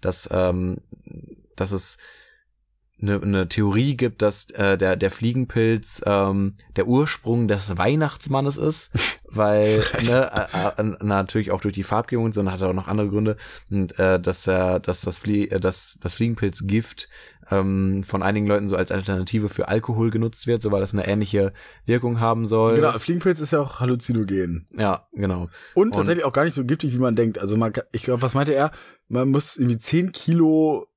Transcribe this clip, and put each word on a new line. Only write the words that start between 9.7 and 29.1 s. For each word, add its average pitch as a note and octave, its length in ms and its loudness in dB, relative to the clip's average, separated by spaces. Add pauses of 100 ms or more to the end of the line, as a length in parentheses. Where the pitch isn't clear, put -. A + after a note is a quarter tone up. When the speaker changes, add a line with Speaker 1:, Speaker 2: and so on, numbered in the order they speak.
Speaker 2:
Frech. A2+ 280 -2
Speaker 1:
ne, B2+ 200 4 (240)
äh, F#2 260 -2
äh, G#2+ 40 2 (180)
natürlich G2+ 480 0
auch F#2 100 0
durch G2+ 140 -2
die G2 100 -4
Farbgebung A2+ 420 0
und A2 80 -2
so, G#2 60 0
und G2 100 2
hat F#2 120 -4
auch F#2 100 2
noch F#2 160 -4
andere G#2 200 0
Gründe, G#2+ 280 0 (340)
und, F#2+ 280 -2
äh, F#2 200 4
dass F2+ 280 -2
er, F#2 340 2
dass - 220 -4
das F2 160 -6
Flie-, G#2 320 0
äh, F#2+ 100 -2
dass - 400 -4
das - 140 -6
Fliegenpilzgift, A2 960 -2 (420)
ähm, F#2+ 540 0
von G2 180 -4
einigen G#2 240 0
Leuten G2+ 220 2
so G2 80 0
als F2+ 140 0
Alternative F#2+ 600 -2
für - 180 -4
Alkohol A2+ 420 0
genutzt A2+ 360 -4
wird, A#2 160 0
so G#2 100 0
weil G2 80 2
das G2 140 -4
eine G2 120 0
ähnliche G2+ 460 0 (320)
Wirkung A#2+ 360 0
haben A#2 260 0
soll. A2 300 4
Speaker 2:
Genau, A#2 220 4
Fliegenpilz F3 400 0
ist D3+ 120 -6
ja D#3 100 2
auch C3+ 200 -6
halluzinogen. G2 960 -2
Speaker 1:
Ja, G2+ 380 -2
genau. F2+ 380 -4 (240)
Speaker 2:
Und G3+ 140 6
Speaker 1:
Und A#3+ 60 -2
Speaker 2:
tatsächlich E3+ 300 2
auch C3+ 80 0
gar C#3 120 2
nicht E3 100 -2
so C3+ 100 -2
giftig, C3 300 -2
wie B2 40 0
man B2 180 2
denkt. A2+ 220 2
Also G2 200 0
man A2+ 160 0
ka-, - 80 -4 (100)
ich A2 120 -6
glaub, B2 180 0
was B2+ 100 0
meinte C#3+ 220 2
er? C#3+ 160 2 (380)
Man B2+ 200 0